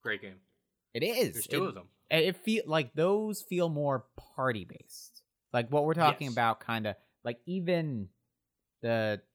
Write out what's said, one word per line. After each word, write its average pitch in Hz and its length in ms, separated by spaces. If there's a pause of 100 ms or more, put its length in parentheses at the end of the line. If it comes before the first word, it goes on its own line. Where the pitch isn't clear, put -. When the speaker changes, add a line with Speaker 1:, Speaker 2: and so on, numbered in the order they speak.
Speaker 1:
Great 107 200
game. 98 180 (540)
Speaker 2:
It 123 100
is. 220 300
Speaker 1:
There's - 140
two - 160
Speaker 2:
It, 185 60
Speaker 1:
of 98 60
them. - 140 (200)
Speaker 2:
it 165 280
feel, 220 280
like, 151 280
those 202 480
feel 180 280
more 143 380 (100)
party-based. - 1040 (300)
Like, 120 180
what 147 140
we're 160 80
talking 147 340
Speaker 1:
Yes. 123 60
Speaker 2:
about, 117 320
kinda, 110 320 (260)
like, 120 220
even 165 640 (720)
the 110 400 (140)